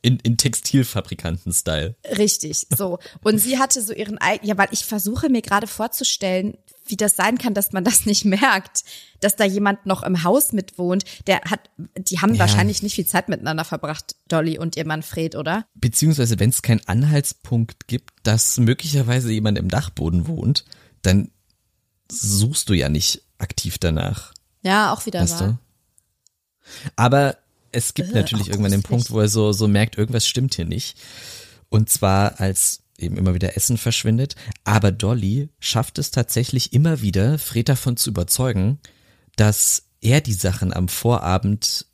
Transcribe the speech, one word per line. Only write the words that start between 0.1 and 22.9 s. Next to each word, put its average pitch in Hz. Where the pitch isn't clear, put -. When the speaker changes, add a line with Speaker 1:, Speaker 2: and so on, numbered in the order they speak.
Speaker 1:
in 117
Textilfabrikanten-Style. 87
Speaker 2:
Richtig, 156
so. 185
Und 214
sie 247
hatte 269
so 208
ihren 208
eig-, 208
ja, 208
weil 196
ich -
versuche 214
mir 247
gerade 202
vorzustellen, 208
wie 208
das 208
sein 220
kann, 233
dass 196
man 185
das 214
nicht 208
merkt, 202
dass 202
da -
jemand 202
noch 190
im 175
Haus 233
mitwohnt. 185
Der 190
hat, -
die 185
haben 113
Speaker 1:
Ja. 104
Speaker 2:
wahrscheinlich 104
nicht -
viel -
Zeit -
miteinander 156
verbracht, -
Dolly 165
und 165
ihr 160
Mann 156
Fred, 160
oder? 165
Speaker 1:
Beziehungsweise, 123
wenn's 107
keinen 113
Anhaltspunkt 123
gibt, -
dass 110
möglicherweise 123
jemand 107
im 92
Dachboden 87
wohnt, 147
dann -
suchst 104
du 104
ja 67
nicht -